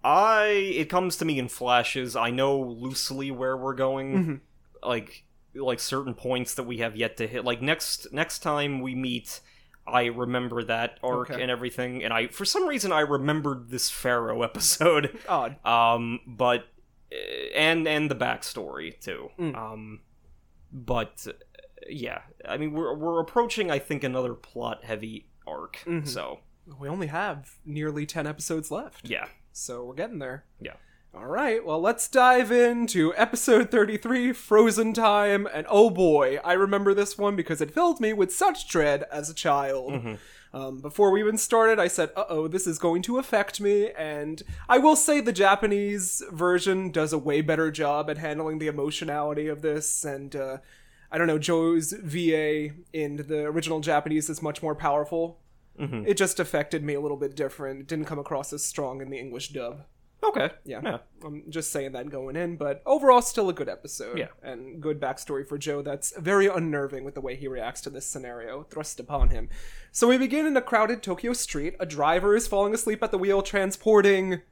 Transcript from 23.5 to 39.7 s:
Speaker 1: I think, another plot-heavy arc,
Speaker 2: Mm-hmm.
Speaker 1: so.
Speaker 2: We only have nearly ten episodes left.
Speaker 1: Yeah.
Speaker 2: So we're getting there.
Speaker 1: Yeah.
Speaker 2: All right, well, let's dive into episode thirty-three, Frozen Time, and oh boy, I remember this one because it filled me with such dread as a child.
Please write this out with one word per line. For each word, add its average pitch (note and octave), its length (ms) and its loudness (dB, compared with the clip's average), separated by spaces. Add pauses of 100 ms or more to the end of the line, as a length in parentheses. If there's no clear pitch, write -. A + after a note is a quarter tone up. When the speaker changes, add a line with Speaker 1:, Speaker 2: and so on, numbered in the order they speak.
Speaker 1:
I C#3+ 80 0
think, C#3+ 240 -6
another B2+ 300 -2
plot-heavy A2+ 960 -10 (160)
arc, - 400 -12
Speaker 2:
Mm-hmm. E3+ 200 -4
Speaker 1:
so. F#2 340 -8 (400)
Speaker 2:
We C#3 100 -10
only F3 180 -6
have D#3+ 480 -8 (100)
nearly D3+ 400 -6
ten D3+ 220 -6
episodes D3+ 440 -6
left. A#3+ 380 -10
Speaker 1:
Yeah. - 180 -6 (260)
Speaker 2:
So B2 320 -12
we're B2 100 -14
getting G3+ 240 -8
there. C3+ 240 -10 (160)
Speaker 1:
Yeah. - 140 -14 (420)
Speaker 2:
All G2+ 100 -14
right, A3+ 400 -2
well, D#3 140 -2
let's A3+ 300 0
dive B3+ 420 6
into A#3 640 4
episode A#3 560 4
thirty-three, A#3 640 2
Frozen A3 600 6
Time, G#3 580 4
and D3+ 180 -6
oh G#3+ 200 10
boy, D3+ 540 4
I F3 100 2
remember G3 400 4
this G3+ 240 0
one G3+ 200 2
because E3 240 -2
it - 120 -2
filled E4+ 280 4
me A3 100 2
with G3 220 2
such - 340 0
dread D3 420 2
as D3+ 200 -8
a D#3+ 40 -14
child. C#3 600 0